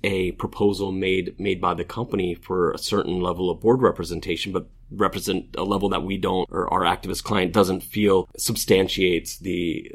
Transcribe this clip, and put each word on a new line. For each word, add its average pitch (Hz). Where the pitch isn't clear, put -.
a 95
proposal 98
made, 95
made 95
by 90
the 85
company 98
for 90
a -
certain 92
level 90
of 82
board 127
representation, 87
but 90
represent 98
a 90
level 98
that 87
we 95
don't, 92
or 90
our 92
activist 87
client 92
doesn't 92
feel 98
substantiates 95
the, 87